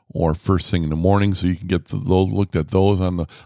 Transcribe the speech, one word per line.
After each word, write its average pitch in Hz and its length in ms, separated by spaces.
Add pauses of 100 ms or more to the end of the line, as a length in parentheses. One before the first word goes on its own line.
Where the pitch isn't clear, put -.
or 82 240
first - 380
thing 87 120
in 78 60
the 78 60
morning, 98 400
so 92 100
you 92 100
can 92 120
get 90 220
the, 101 80
tho-, 92 260
looked 98 320
at 80 140
those 95 300
on 90 180
the, 85 100 (180)